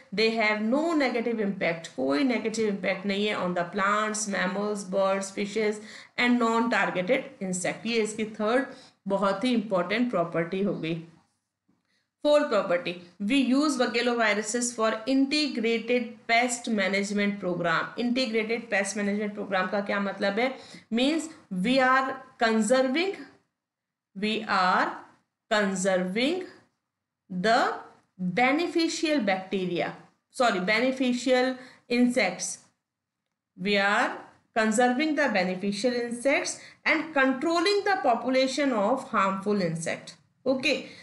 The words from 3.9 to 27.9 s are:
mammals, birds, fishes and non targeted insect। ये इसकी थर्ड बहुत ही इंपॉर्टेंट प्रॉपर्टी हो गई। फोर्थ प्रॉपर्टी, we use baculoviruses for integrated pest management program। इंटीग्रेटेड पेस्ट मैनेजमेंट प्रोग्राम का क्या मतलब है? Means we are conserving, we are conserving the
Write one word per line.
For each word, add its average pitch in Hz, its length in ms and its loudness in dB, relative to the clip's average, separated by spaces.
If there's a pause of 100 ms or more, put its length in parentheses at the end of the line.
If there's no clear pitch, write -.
mammals, 196 500 -2 (160)
birds, 196 440 0
fishes 208 360 -2 (460)
and 240 220 4
non 233 300 2
targeted 185 500 0 (200)
insect। 185 440 -4
ये 226 160 0
इसकी 214 220 -2
थर्ड 220 400 0 (440)
बहुत 196 360 0
ही 254 100 2
इंपॉर्टेंट 202 560 0
प्रॉपर्टी 170 520 -2
हो 196 120 0
गई। 165 200 -4 (1300)
फोर्थ 294 200 4
प्रॉपर्टी, 180 580 -2 (200)
we 247 320 2
use 277 240 2
baculoviruses 240 1000 0
for 220 140 2 (160)
integrated 247 960 0 (280)
pest 240 420 0
management 202 720 0
program। 170 540 -2
इंटीग्रेटेड 233 720 -2
पेस्ट 202 260 -2
मैनेजमेंट 202 380 -2
प्रोग्राम 196 320 -2
का 202 140 -2
क्या 202 200 -2
मतलब 196 380 -2
है? 262 160 0 (400)
Means 294 280 2 (400)
we 247 240 2
are 262 280 2 (280)
conserving, 254 680 2 (1040)
we 214 340 -4
are 196 360 4 (680)
conserving 196 880 0 (880)
the 208 300 2 (800)